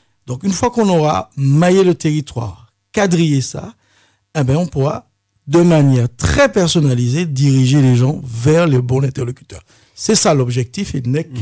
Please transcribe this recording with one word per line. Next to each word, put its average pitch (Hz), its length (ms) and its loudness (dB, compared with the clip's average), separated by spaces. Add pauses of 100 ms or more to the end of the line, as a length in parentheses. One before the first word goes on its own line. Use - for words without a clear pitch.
(260)
Donc 127 180 -10
une 196 80 -2
fois 233 180 -2
qu'on 220 180 0
aura 170 480 0
maillé 160 480 4
le 180 100 4
territoire, 143 760 -6 (200)
quadrillé 170 480 0
ça, - 340 -10 (600)
eh 151 100 -2
ben, 135 120 0
on 175 100 -2
pourra 151 440 -6 (360)
de 151 140 2
manière 139 560 4
très 277 340 0
personnalisée 147 760 0
diriger 135 560 2
les 127 140 4
gens 127 280 0
vers 139 420 0
les 131 140 2
bons 127 220 -2
interlocuteurs. 127 600 -8 (320)
C'est - 200 -2
ça 202 200 2
l'objectif 127 600 -4
et 143 80 -6
nec, 143 260 -4 (140)